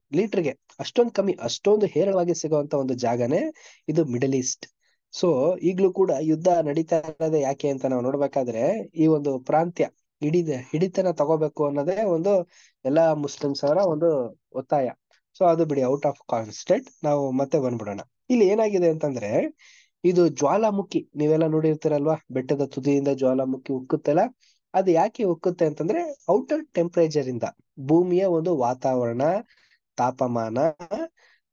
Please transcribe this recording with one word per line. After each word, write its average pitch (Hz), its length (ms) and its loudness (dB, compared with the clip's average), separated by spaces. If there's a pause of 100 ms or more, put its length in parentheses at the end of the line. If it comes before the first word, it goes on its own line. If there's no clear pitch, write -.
(140)
ಲೀಟರ್ಗೆ. 180 440 -2 (220)
ಅಷ್ಟೊಂದ್ 240 320 0
ಕಮ್ಮಿ, 185 220 0
ಅಷ್ಟೊಂದು 208 520 0
ಹೇರಳವಾಗಿ 175 500 0
ಸಿಗುವಂತ 151 380 -2
ಒಂದು 131 200 -2
ಜಾಗನೇ 123 580 -2 (360)
ಇದು 160 180 2
ಮಿಡಲ್ 131 280 -2
ಈಸ್ಟ್. 127 340 -4 (460)
So 160 460 0
ಈಗ್ಲೂ 185 340 2
ಕೂಡ 185 260 2
ಯುದ್ಧ 156 280 0
ನಡೀತಾ 165 500 2
ಇರೋದೇ 156 440 -2
ಯಾಕೆ 139 280 -2
ಅಂತ 135 160 -4
ನಾವು 131 160 0
ನೋಡ್ಬೇಕಾದ್ರೆ 139 960 -2
ಈ 160 120 2
ಒಂದು 143 320 0
ಪ್ರಾಂತ್ಯ 165 500 0 (320)
ಹಿಡಿದ, 160 280 0
ಹಿಡಿತನ 180 640 -2
ತಗೋಬೇಕು 156 540 0
ಅನ್ನೋದೇ 147 380 -2
ಒಂದು 180 440 0 (380)
ಎಲ್ಲಾ 156 280 4
ಮುಸ್ಲಿಮ್ಸ್ 143 500 -4
ಅವರ 147 140 2
ಒಂದು 156 600 0 (120)
ಒತ್ತಾಯ. 131 380 -2 (500)
So 190 60 4
ಅದು 165 200 4
ಬಿಡಿ, 139 160 0
out 131 200 0
of 143 140 0 (180)
context, 117 560 -2 (140)
ನಾವು 143 280 0
ಮತ್ತೆ 135 280 0
ಬಂದ್ಬಿಡೋಣ. 110 400 -4 (300)
ಇಲ್ಲಿ 233 180 4
ಏನಾಗಿದೆ 202 420 2
ಅಂತಂದ್ರೆ 135 420 -2 (720)
ಇದು 175 240 4
ಜ್ವಾಲಾಮುಖಿ, 180 880 0
ನೀವೆಲ್ಲ 156 320 2
ನೋಡಿರ್ತೀರಲ್ವಾ, 156 680 0 (160)
ಬೆಟ್ಟದ 135 340 -2
ತುದಿಯಿಂದ 139 420 0
ಜ್ವಾಲಾಮುಖಿ 131 640 -2
ಉಕ್ಕುತ್ತಲ್ಲ, 147 460 -2 (540)
ಅದು 185 180 2
ಯಾಕೆ 190 320 0
ಉಕ್ಕುತ್ತೆ 175 420 0
ಅಂತಂದ್ರೆ 233 520 -4 (120)
ಔಟರ್ 262 440 0
ಟೆಂಪರೇಚರ್ 165 540 0
ಇಂದ, 120 160 -6 (360)
ಭೂಮಿಯ 175 460 2
ಒಂದು 170 320 0
ವಾತಾವರಣ, 123 640 0 (720)
ತಾಪಮಾನ, 123 640 -2 (960)